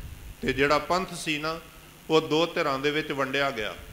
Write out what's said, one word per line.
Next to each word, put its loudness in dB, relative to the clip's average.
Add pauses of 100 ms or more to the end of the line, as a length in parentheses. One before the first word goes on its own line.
(420)
ਤੇ 0
ਜਿਹੜਾ 4
ਪੰਥ -2
ਸੀ -4
ਨਾ, -4 (500)
ਉਹ 6
ਦੋ 2
ਧਿਰਾਂ 0
ਦੇ 2
ਵਿੱਚ 0
ਵੰਡਿਆ 0
ਗਿਆ। -6 (180)